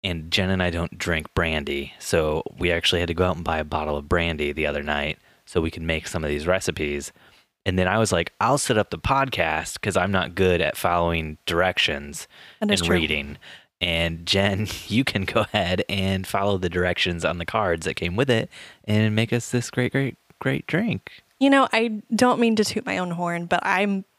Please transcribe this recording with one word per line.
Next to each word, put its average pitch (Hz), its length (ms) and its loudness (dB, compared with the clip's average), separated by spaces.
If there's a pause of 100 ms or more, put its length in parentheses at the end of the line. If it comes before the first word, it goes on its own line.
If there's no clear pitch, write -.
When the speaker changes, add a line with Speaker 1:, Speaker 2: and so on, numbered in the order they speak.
Speaker 1:
And 85 280 -6
Jen 92 200 0
and 92 120 2
I 90 80 2
don't 85 280 -6
drink 80 360 -4
brandy, 73 640 -2
so 78 440 0 (160)
we 87 120 2
actually 85 300 2
had 87 80 0
to 85 60 -2
go 90 120 2
out 90 100 0
and 87 80 -8
buy 82 140 0
a 78 60 -4
bottle 76 320 -2
of 71 120 -8
brandy 82 440 0
the 76 140 -2
other 73 160 -2
night 73 360 -2 (280)
so - 160 0
we 80 80 0
could 82 120 -10
make 80 240 -2
some 82 160 -4
of 76 80 -2
these 73 160 -2
recipes. 76 640 -2 (540)
And 92 140 2
then 92 100 4
I 95 80 2
was 113 160 2
like, 85 260 0
"I'll 123 200 2
set - 180 2
up 104 140 2
the 95 80 -6
podcast 90 840 -2
'cause 98 160 -2
I'm 92 160 4
not 87 220 0
good 90 260 4
at 76 160 0
following 85 720 0
directions 78 800 -2 (320)
Speaker 2:
That 208 100 0
is 196 100 2
Speaker 1:
and 87 60 0
Speaker 2:
true. 87 100 4
Speaker 1:
reading." 73 420 -2 (420)
And 85 460 -2
Jen, 101 420 2 (100)
<laughs> - 100 -14
you 117 160 2
can 101 200 -2
go - 160 0 (120)
ahead 92 360 0
and 95 380 -2
follow 101 320 2
the 90 100 -2
directions 87 560 0
on 82 140 0
the 85 80 -6
cards 85 400 0
that 80 80 -4
came 87 200 -4
with 120 140 0
it 113 220 2 (340)
and 107 320 2
make 113 160 0
us 120 180 -2
this 120 200 -2
great, 127 220 -2
great, 139 260 -2 (200)
great 135 280 -2
drink. - 560 -4 (180)
Speaker 2:
You 269 80 6
know, 277 240 6
I 220 300 0 (120)
don't 247 260 4
mean 226 160 4
to 214 80 4
toot - 200 -4
my 190 140 -2
own 180 140 -4
horn, 170 340 -4
but 175 160 2
I'm 196 420 0 (140)